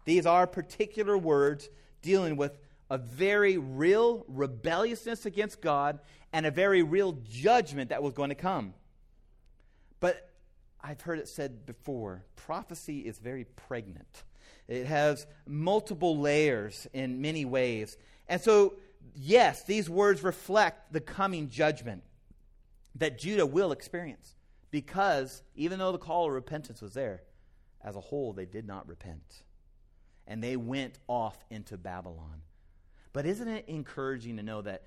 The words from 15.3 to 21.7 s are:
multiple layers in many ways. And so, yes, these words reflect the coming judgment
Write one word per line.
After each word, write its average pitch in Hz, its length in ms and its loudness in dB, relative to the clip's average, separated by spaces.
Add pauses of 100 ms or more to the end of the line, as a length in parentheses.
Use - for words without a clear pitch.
multiple 170 720 0
layers 143 760 2
in 131 280 -4
many 156 220 -2
ways. 123 540 -2 (320)
And 175 100 -2
so, 208 360 8 (380)
yes, 156 520 6
these 196 240 0
words 185 340 4
reflect 185 680 0
the 156 80 -2
coming 180 480 -4
judgment 120 540 -2 (920)